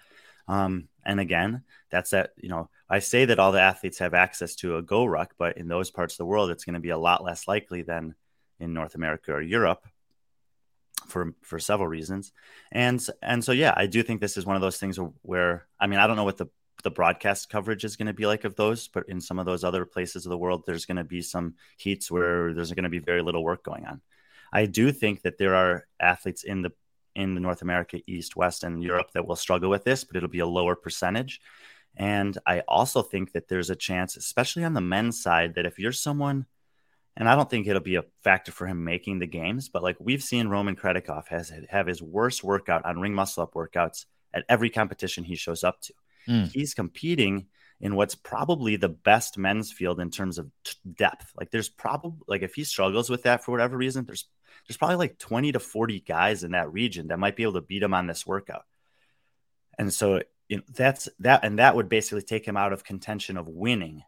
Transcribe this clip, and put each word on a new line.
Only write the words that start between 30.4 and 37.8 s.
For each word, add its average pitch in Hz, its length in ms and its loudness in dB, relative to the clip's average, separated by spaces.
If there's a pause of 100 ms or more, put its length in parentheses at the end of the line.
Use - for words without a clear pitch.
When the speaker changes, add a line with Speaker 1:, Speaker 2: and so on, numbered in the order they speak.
Speaker 1:
lower 87 280 2
percentage. 101 640 -4 (560)
And 101 500 0
I 87 220 2
also 120 340 2
think 95 300 -4
that - 160 -6
there's 90 220 -2
a 92 60 -2
chance, 92 420 -4
especially - 480 -2
on 165 80 -2
the 117 80 0
men's 104 400 0
side, 85 340 2
that 87 100 -2
if 87 140 -6
you're 107 120 -2
someone, 143 560 -2 (720)
and 113 80 2
I 120 80 10
don't 143 140 4
think 110 160 -2
it'll 95 160 2